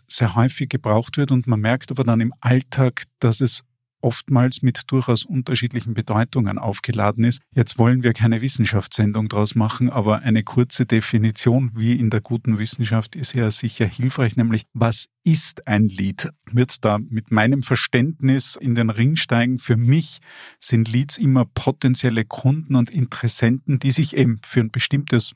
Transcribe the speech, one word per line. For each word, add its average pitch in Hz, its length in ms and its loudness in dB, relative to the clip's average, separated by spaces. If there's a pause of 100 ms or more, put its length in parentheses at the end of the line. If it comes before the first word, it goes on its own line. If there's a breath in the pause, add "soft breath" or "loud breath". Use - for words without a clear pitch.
sehr 104 280 -2
häufig 127 340 0
gebraucht 113 480 -2
wird 143 140 0
und 123 140 0
man 110 140 0
merkt 117 300 -2
aber 135 120 -2
dann 117 200 2
im 120 180 -2
Alltag, 127 640 0 (140)
dass 120 240 2
es - 200 -2 (420)
oftmals 123 580 0
mit - 280 -2
durchaus 123 340 0
unterschiedlichen 120 720 -4
Bedeutungen 107 640 -2
aufgeladen 107 640 -2
ist. 120 180 2 (140)
Jetzt - 240 0
wollen 123 240 4
wir 117 120 2
keine 113 280 2
Wissenschaftssendung 107 880 0
draus 104 260 0
machen, 117 360 2
aber 107 320 0
eine 110 200 2
kurze 123 440 0
Definition, 117 920 0
wie 113 180 0
in 120 160 0
der 110 100 0
guten 113 380 -2
Wissenschaft, 110 560 -2
ist 139 200 -8
ja 117 180 0
sicher 110 340 -2
hilfreich, 120 480 -2
nämlich 113 380 0
was 117 340 -2 (160)
ist - 460 0
ein 107 160 4
Lead? 98 460 -4 (200)
Wird 123 340 0
da 104 140 2
mit 107 320 -8
meinem 117 320 2
Verständnis 135 920 0
in 123 180 -2
den 117 160 2
Ring 117 240 0
steigen. 123 460 0
Für 117 160 0
mich 135 420 2 (400 loud breath)
sind 113 300 0
Leads 127 280 -2
immer 131 280 2
potenzielle 123 800 -2
Kunden 139 500 -2
und 123 160 2
Interessenten, 123 880 -2
die 135 140 0
sich 156 240 -2
eben 120 280 2
für - 140 -2
ein 113 140 0
bestimmtes 139 640 -2